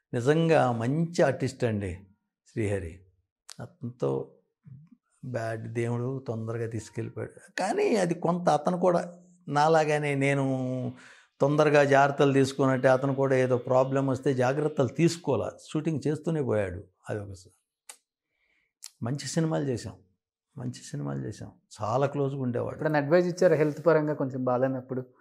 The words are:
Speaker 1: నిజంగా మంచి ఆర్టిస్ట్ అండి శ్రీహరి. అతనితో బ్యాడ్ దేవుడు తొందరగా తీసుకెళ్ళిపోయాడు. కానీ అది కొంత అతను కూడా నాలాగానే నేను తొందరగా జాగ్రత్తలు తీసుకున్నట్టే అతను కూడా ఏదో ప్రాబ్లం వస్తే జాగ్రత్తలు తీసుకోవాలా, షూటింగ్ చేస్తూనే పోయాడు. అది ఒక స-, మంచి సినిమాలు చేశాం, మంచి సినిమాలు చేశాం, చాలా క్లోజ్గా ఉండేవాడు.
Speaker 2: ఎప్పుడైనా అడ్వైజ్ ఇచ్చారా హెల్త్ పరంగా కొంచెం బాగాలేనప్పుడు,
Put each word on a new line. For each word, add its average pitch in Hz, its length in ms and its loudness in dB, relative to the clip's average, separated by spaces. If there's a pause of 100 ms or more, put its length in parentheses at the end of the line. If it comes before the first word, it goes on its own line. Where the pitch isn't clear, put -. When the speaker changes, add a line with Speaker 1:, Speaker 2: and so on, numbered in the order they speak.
(140)
Speaker 1:
నిజంగా 143 580 2
మంచి 147 500 -2
ఆర్టిస్ట్ 131 420 0
అండి 101 340 -2 (540)
శ్రీహరి. 98 480 -4 (600)
అతనితో 131 680 -8 (960)
బ్యాడ్ 113 500 -8
దేవుడు 120 540 -4
తొందరగా 113 400 -6
తీసుకెళ్ళిపోయాడు. 113 640 -8 (260)
కానీ 359 380 0
అది 175 180 0
కొంత 175 340 -2
అతను 175 300 0
కూడా 175 340 0 (360)
నాలాగానే 151 680 2
నేను 139 320 2 (960)
తొందరగా 147 440 6
జాగ్రత్తలు 139 480 4
తీసుకున్నట్టే 131 560 4
అతను 131 260 4
కూడా 135 220 2
ఏదో 127 200 2
ప్రాబ్లం 135 500 2
వస్తే 135 280 0
జాగ్రత్తలు 135 540 0
తీసుకోవాలా, 135 640 0 (200)
షూటింగ్ 156 340 -4
చేస్తూనే 151 360 -2
పోయాడు. 98 420 -2 (260)
అది 107 100 -6
ఒక 98 120 -12
స-, 92 120 -20 (1600)
మంచి 135 260 -6
సినిమాలు 160 360 -2
చేశాం, 127 300 -6 (640)
మంచి 127 320 -10
సినిమాలు 139 360 -8
చేశాం, 110 260 -12 (300)
చాలా 123 240 0
క్లోజ్గా 139 360 -4
ఉండేవాడు. 117 320 -4
Speaker 2:
ఎప్పుడైనా 151 240 -2
అడ్వైజ్ 170 300 4
ఇచ్చారా 170 280 4
హెల్త్ 151 300 0
పరంగా 151 280 4
కొంచెం 131 300 -4
బాగాలేనప్పుడు, 127 600 -2 (160)